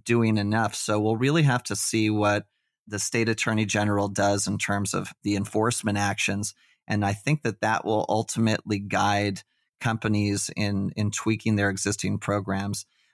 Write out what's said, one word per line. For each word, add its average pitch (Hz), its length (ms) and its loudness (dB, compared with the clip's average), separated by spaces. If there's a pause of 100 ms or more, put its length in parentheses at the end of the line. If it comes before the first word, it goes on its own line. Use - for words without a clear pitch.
doing 113 320 4
enough. 107 400 0
So 107 240 0
we'll 110 160 2
really 143 260 2
have 123 220 2
to 104 100 -6
see 107 360 0
what 104 360 2 (400)
the 104 140 -6
state 117 280 0
attorney 110 360 0
general 104 420 0
does 101 400 2
in - 100 -2
terms 101 380 -2
of 95 180 -6 (120)
the 101 100 0
enforcement 104 640 0
actions. 101 560 -2 (320)
And 104 180 0
I 101 80 0
think 147 300 -2
that 107 200 -4
that 110 220 0
will 107 240 0
ultimately 110 720 0
guide 101 640 0 (380)
companies 104 760 0
in, 101 380 -2
in 104 160 0
tweaking 110 460 0
their 101 140 2
existing 101 480 -2
programs. 101 680 -4 (280)